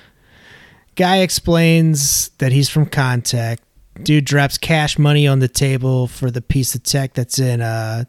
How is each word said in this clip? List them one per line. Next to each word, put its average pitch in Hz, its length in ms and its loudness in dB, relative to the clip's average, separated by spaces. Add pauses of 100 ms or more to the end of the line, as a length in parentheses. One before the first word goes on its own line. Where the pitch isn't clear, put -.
(960)
Guy 180 220 2
explains 165 1120 2 (100)
that 131 120 0
he's 135 180 2
from 151 180 0
Contact. 120 760 -2 (380)
Dude 151 240 2
drops 143 320 0
cash 151 400 -2
money 147 300 4
on 135 120 2
the 127 80 2
table 131 600 0
for 127 240 -6
the 120 100 -6
piece - 320 -2
of 120 80 -8
tech 135 320 -4
that's - 240 -4
in, 123 240 0
uh, 113 480 -6